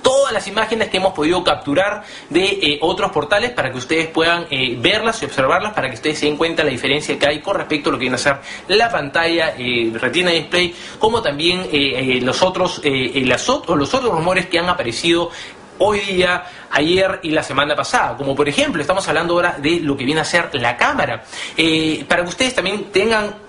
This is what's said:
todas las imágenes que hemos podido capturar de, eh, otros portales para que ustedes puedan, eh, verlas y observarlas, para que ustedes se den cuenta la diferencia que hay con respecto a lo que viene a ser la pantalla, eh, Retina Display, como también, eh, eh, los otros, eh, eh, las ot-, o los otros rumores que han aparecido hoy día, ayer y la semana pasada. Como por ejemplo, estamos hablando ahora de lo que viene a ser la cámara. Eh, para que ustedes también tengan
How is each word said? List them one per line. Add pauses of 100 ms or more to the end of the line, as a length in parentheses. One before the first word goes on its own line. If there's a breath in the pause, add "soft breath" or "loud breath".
todas
las
imágenes
que
hemos
podido
capturar (260 loud breath)
de,
eh,
otros
portales
para
que
ustedes
puedan,
eh,
verlas
y
observarlas,
para
que
ustedes
se
den
cuenta
la
diferencia
que
hay
con
respecto
a
lo
que
viene
a
ser (300 loud breath)
la
pantalla,
eh,
Retina
Display, (240 loud breath)
como
también, (100)
eh,
eh,
los
otros,
eh,
eh,
las
ot-,
o
los
otros
rumores
que
han
aparecido (480 loud breath)
hoy
día, (280 loud breath)
ayer
y
la
semana
pasada.
Como
por
ejemplo,
estamos
hablando
ahora
de
lo
que
viene
a
ser
la
cámara. (340 loud breath)
Eh,
para
que
ustedes
también
tengan (140)